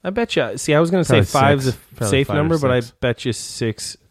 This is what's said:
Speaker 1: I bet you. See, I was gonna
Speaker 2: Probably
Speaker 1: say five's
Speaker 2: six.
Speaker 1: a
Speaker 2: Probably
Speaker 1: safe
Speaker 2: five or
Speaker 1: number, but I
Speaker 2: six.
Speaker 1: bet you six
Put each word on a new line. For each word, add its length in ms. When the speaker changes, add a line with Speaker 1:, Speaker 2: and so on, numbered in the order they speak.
Speaker 1:
I 60
bet 260
you. 200
See, 160
I 60
was 100
gonna 140
Speaker 2:
Probably 220
Speaker 1:
say 60
five's 340
Speaker 2:
six. 100
Speaker 1:
a 200
Speaker 2:
Probably 160
Speaker 1:
safe 160
Speaker 2:
five 80
or 40
Speaker 1:
number, 200
but 120
I 80
Speaker 2:
six. 120
Speaker 1:
bet 240
you 80
six 640